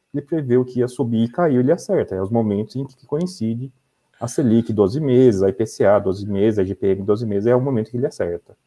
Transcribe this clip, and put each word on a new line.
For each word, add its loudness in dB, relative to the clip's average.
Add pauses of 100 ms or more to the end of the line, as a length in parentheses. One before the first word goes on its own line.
(120)
ele -6
prevê -2
o 2
que -4
ia 0
subir -2
e -2
caiu, 2
ele 2
acerta. -2
É -2
os -4
momentos -2
em -6
que -20
coincide -6 (480)
a -6
Selic 0
doze 2
meses, 4
a 4
I 2
P -4
C 0
A 6
doze -2
meses, 0
a 0
I 0
G -6
P -2
M 0
doze 0
meses, -2
é 4
o 2
momento -4
que -10
ele -2
acerta. -8 (100)